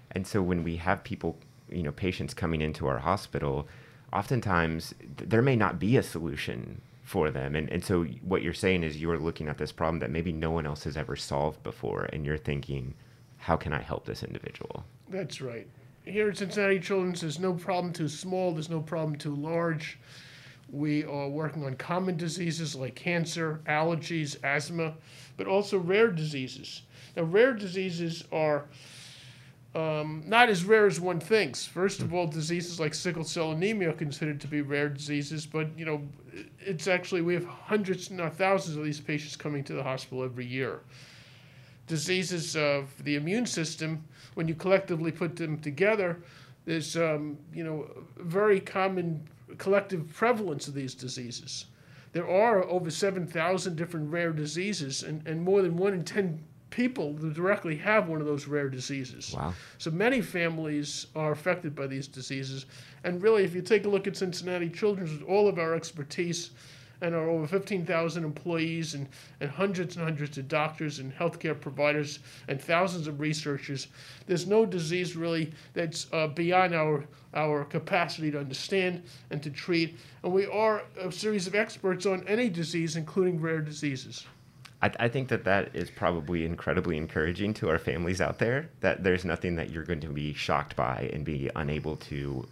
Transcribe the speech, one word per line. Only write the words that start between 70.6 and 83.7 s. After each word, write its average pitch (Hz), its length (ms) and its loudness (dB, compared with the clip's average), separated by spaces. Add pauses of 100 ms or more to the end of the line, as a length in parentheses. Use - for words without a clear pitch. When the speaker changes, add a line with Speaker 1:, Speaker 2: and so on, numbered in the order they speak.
Speaker 2:
and 135 160 -8
healthcare 165 440 -2
providers 147 600 0 (300)
and 135 120 -2
thousands 170 460 2
of 147 140 -6
researchers, 143 640 -2 (400)
there's 175 200 0
no 220 200 6
disease 175 480 -2
really 165 380 0 (200)
that's, 165 420 -2
uh, 156 140 2
beyond 175 460 4
our, 151 300 2 (300)
our 151 320 2
capacity 165 640 0
to 143 100 -2
understand 175 600 0 (280)
and 151 120 -4
to 151 80 -6
treat. 165 480 0 (240)
And 180 100 -2
we 196 140 4
are 214 380 2 (140)
a 185 140 -4
series 208 340 0
of 190 80 -2
experts 196 520 0
on 185 200 0
any 226 220 4
disease, 165 480 0
including 170 460 0
rare 160 180 0
diseases. 147 640 -4 (560)